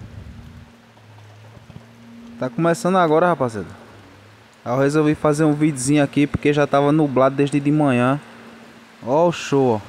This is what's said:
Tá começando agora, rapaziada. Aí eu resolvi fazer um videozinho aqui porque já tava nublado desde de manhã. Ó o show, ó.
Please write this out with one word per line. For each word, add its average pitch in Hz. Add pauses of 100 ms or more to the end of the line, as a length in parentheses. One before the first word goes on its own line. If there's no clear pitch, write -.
(2500)
Tá 127
começando 170
agora, 165
rapaziada. 117 (960)
Aí 117
eu 131
resolvi 151
fazer 151
um 151
videozinho 147
aqui 143
porque -
já 147
tava 143
nublado 139
desde 143
de 143
manhã. 139 (840)
Ó 156
o 170
show, 131
ó. 101